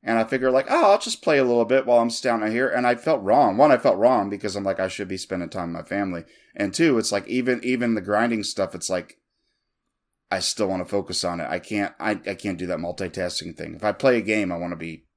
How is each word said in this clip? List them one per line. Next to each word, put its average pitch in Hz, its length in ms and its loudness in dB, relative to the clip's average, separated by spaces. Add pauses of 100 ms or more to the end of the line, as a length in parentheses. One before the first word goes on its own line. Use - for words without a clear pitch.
And 113 160 0
I 113 60 2
figured, 131 280 0
like, 135 180 2
"Oh, 285 220 4
I'll 208 60 6
just - 240 -8
play 151 160 4
a 135 60 4
little 120 200 4
bit 131 220 2
while 120 140 6
I'm 117 100 2
standing 113 400 0
here." 120 180 0
And 123 180 0
I 123 100 4
felt 135 260 0
wrong. 107 340 4
One, 147 140 8
I 127 60 6
felt 107 220 4
wrong 110 320 4
because 101 260 -6
I'm 101 80 -4
like, 95 160 -2
"I 95 80 0
should 95 200 -8
be 95 80 -6
spending 90 340 -6
time 87 220 -6
with 82 120 -10
my - 40 -18
family." 92 360 -4 (320)
And 95 180 -4
two, 151 240 4
it's 107 140 -2
like, 98 160 -2
even, 123 340 0
even 120 320 0
the 104 60 -2
grinding 107 420 0
stuff, - 320 -4
it's 90 160 -8
like, 90 280 -6 (1120)
I 98 100 -2
still 101 280 -2
wanna 92 160 -4
focus 95 400 -4
on 85 160 -4
it. 71 80 -6
I 87 120 -4
can't, 101 400 -4
I, 110 120 -2 (140)
I 98 80 -4
can't 92 240 -6
do 90 80 -6
that 87 120 -4
multitasking 87 800 -6
thing. 82 180 -12
If 82 100 -8
I 104 80 0
play 127 260 2
a - 40 -2
game, 104 280 0
I 87 80 -4
wanna 87 180 -6
be 80 300 -12 (100)